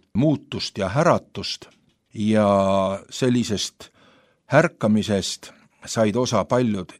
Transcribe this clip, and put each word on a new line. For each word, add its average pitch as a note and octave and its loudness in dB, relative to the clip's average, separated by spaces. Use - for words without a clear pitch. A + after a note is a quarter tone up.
muutust C3 -2
ja F#2+ -2
äratust C3 -4
ja G#2+ 2
sellisest A#2+ -4
ärkamisest G#2+ 0
said A2 0
osa A#2 0
paljud A2 -2